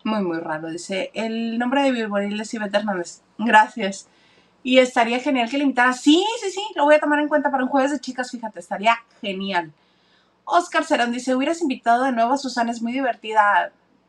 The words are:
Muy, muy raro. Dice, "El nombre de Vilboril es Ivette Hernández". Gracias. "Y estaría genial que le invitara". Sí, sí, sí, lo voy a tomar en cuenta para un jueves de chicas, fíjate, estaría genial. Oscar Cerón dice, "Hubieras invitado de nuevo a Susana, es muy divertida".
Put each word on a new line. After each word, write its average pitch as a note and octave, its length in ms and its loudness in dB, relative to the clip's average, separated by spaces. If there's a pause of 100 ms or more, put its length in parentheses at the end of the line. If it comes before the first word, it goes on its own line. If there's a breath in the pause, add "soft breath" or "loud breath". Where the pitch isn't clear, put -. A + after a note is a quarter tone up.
Muy, A3 180 0
muy E3+ 180 -2
raro. D#3+ 300 -8
Dice, F#3 440 -8
"El A3+ 440 -4
nombre B3+ 260 0
de C4+ 80 2
Vilboril G#3 480 -4
es A3 140 -10
Ivette G#3 220 -4
Hernández". G3+ 460 -4 (160)
Gracias. G#3+ 680 2 (560 soft breath)
"Y B3+ 160 4
estaría B3 400 2
genial B3+ 300 0
que C#4 80 -4
le C#4+ 60 0
invitara". B3+ 300 2
Sí, D#4 320 4 (160)
sí, G4 100 -4
sí, F#4 100 -8 (140)
lo D4 100 0
voy D4+ 100 8
a D4+ 40 6
tomar D4 200 0
en D4+ 80 0
cuenta C#4+ 240 2
para C4 120 0
un B3+ 60 -2
jueves C#4 220 2
de D4 80 -4
chicas, B3 320 -8
fíjate, A3 280 -10
estaría G3+ 360 0 (260)
genial. F#3+ 520 -4 (720 soft breath)
Oscar E4 400 0
Cerón A#3+ 260 0
dice, B3+ 240 -2
"Hubieras D#4+ 260 0
invitado B3+ 440 2
de C4+ 80 2
nuevo A#3 200 2
a C#4 40 2
Susana, B3 340 -2
es A#3 100 -6
muy A#3 120 -4
divertida". G#3+ 800 2 (380)